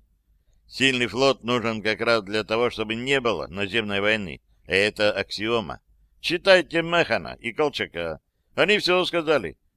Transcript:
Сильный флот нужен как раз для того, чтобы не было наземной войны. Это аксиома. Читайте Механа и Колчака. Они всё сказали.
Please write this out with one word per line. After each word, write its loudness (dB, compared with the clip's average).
Сильный 0
флот 2
нужен -2
как -2
раз 2
для -2
того, 0
чтобы -6
не 0
было -2
наземной -4
войны. -2
Это 2
аксиома. -4
Читайте 2
Механа -2
и -6
Колчака. -4
Они 2
всё 2
сказали. 0